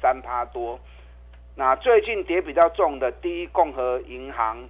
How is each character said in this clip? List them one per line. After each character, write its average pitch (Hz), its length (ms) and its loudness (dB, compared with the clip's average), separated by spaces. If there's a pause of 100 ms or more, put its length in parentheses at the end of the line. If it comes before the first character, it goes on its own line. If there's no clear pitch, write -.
三 131 220 2
趴 123 240 -6
多。 120 340 -8 (800)
那 160 140 4
最 220 280 4
近 214 200 -4
跌 175 180 -2
比 160 140 -6
较 165 140 8
重 160 320 0
的 127 100 -2
第 175 320 -6
一 170 60 -10
共 156 240 0
和 127 300 -2
银 127 300 -14
行 113 240 -2 (140)